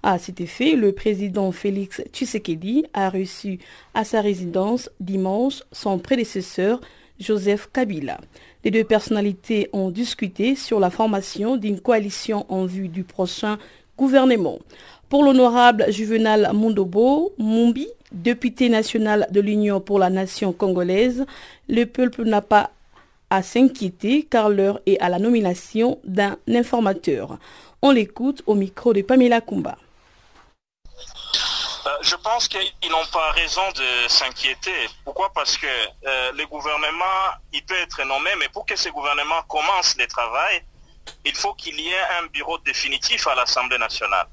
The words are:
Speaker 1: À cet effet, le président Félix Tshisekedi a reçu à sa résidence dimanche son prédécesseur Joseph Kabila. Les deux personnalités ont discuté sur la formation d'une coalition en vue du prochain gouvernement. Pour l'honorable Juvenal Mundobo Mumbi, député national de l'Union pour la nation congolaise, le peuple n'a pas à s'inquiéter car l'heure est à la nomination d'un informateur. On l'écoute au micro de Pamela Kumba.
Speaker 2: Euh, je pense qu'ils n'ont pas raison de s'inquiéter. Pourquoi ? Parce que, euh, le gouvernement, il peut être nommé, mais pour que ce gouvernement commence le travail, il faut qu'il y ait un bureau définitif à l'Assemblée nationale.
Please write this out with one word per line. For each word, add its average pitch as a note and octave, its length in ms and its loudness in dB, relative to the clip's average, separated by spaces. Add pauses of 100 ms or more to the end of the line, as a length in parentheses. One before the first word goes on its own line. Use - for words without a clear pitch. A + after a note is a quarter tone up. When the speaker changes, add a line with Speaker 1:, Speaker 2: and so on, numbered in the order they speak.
Speaker 1:
À F#3 160 2
cet F3+ 220 -10
effet, C4 380 0
le G3+ 160 2
président G3 580 -2
Félix G3 500 -6 (120)
Tshisekedi G#3 800 -4
a G3 160 0
reçu F#3+ 500 -6 (340)
à G#3+ 120 0
sa G#3+ 160 0
résidence F#3+ 680 0 (120)
dimanche G3 540 0 (180)
son G3 260 -2
prédécesseur G#3+ 800 -2 (400)
Joseph G3+ 540 -2
Kabila. G3 440 -4 (460)
Les G#3+ 80 2
deux A3 140 4
personnalités G#3 880 0
ont F#3+ 160 -2
discuté A3 640 -2
sur A#3 240 -2
la F#3 100 4
formation G#3+ 680 -2
d'une G3+ 240 -2
coalition G#3+ 680 0
en F#3+ 180 -2
vue F#3 220 -6
du F3 160 -8
prochain G3+ 540 -4 (400)
gouvernement. C4 600 4 (500)
Pour C#4+ 160 6
l'honorable A#3+ 680 6
Juvenal G#3+ 640 2
Mundobo A3 840 2
Mumbi, A#3 520 2 (240)
député A#3+ 560 0
national A3 600 2
de G3+ 100 4
l'Union G#3 400 2
pour G3+ 180 0
la F#3 100 4
nation F#3+ 440 -2
congolaise, G3 720 0 (420)
le A#3+ 160 2
peuple B3 400 -2
n'a G#3+ 180 2
pas G#3 280 4 (600)
à F#3+ 140 2
s'inquiéter B3 880 2
car A3 160 4
l'heure G3+ 380 2
est G3 160 4
à F3+ 80 2
la F3+ 100 0
nomination A3 840 0
d'un G3+ 320 0 (100)
informateur. G#3 920 0 (440)
On C#4 100 6
l'écoute C4 540 0
au G#3+ 100 2
micro G3+ 380 0
de G3 80 2
Pamela A#3+ 400 4
Kumba. G3+ 360 -6 (2000)
Speaker 2:
Euh, C#3+ 40 -2 (120)
je - 160 0
pense A3+ 320 -2
qu'ils F#3+ 420 -6
n'ont D#3+ 220 0
pas D#3+ 180 0
raison E3 300 -2 (100)
de B2 380 -2
s'inquiéter. C3 800 -2 (160)
Pourquoi ? F#3 280 -4
Parce D3 220 -2
que, - 100 -8
euh, B2+ 680 -4
le D3+ 120 -6
gouvernement, D3+ 840 -4 (220)
il C#3+ 100 -8
peut F#3 160 -4
être E3 240 -8
nommé, C#3 340 -2
mais C#3+ 120 -4
pour - 160 -12
que G3+ 100 -6
ce F#3 140 -4
gouvernement D3 580 -2
commence E3+ 500 0
le A#2+ 80 -2
travail, C3+ 560 -2 (600)
il D3 100 -4
faut G3+ 200 -6
qu'il D#3+ 260 -14
y D#3+ 80 -8
ait F#3 200 -2 (140)
un E3 60 -8
bureau D3 320 -8
définitif - 680 -4
à C#3 80 0
l'Assemblée B2+ 420 0
nationale. G2+ 540 -2